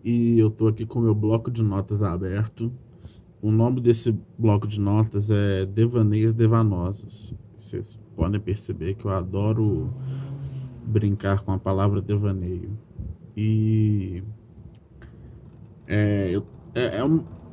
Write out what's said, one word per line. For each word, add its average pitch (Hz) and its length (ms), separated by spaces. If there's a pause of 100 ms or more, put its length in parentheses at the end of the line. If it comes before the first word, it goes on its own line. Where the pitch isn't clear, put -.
E 117 380
eu 107 100
tô 110 200
aqui 110 160
com 120 160
meu 113 120
bloco 110 380
de 117 100
notas 101 400
aberto. 101 720 (720)
O 107 100
nome 120 300
desse 113 360 (220)
bloco 104 260
de 107 140
notas 104 500
é 101 360
Devaneios 110 680
Devanosos. 110 1000 (220)
Vocês - 420 (160)
podem 98 240
perceber 95 540
que - 100
eu 101 80
adoro 101 840 (920)
brincar 104 580
com - 80
a 98 80
palavra 98 420
devaneio. 95 720 (640)
E, 107 880 (1600)
é, 101 460
eu... 104 160 (260)
é, 120 260
é 120 40
um, 151 220 (280)